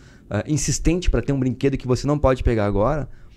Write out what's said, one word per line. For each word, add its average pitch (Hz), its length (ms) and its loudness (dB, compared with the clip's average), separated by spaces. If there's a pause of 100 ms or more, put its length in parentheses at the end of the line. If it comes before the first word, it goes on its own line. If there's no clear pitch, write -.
(280)
ah, 104 180 -2
insistente 160 600 0
pra 120 140 0
ter 143 100 -2
um 139 60 0
brinquedo 131 400 0
que - 80 -8
você 123 200 0
não 147 120 2
pode 131 240 2
pegar 110 240 2
agora, 110 420 0 (280)